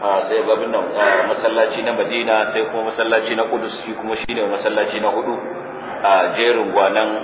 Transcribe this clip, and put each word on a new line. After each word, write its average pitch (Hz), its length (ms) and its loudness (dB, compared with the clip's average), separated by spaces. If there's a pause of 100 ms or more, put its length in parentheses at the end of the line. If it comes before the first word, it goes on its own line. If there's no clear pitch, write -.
ah, 95 240 2
sai 107 160 2
abin 110 240 2
nan, 104 240 0
ah, 101 400 2
masallaci 113 560 2
na 117 80 -2
Madina, 113 560 0
sai 110 160 0
kuma 110 240 -4
masallaci 113 400 0
na 110 160 0
Qudus, 110 240 -4 (160)
shi 107 80 -8
kuma 110 160 -6 (160)
shine 113 160 -2
masallaci 104 560 -2
na 107 80 2
hudu 117 320 -2 (640)
a 92 320 4
jerin 113 320 2
gwanan 101 420 2 (140)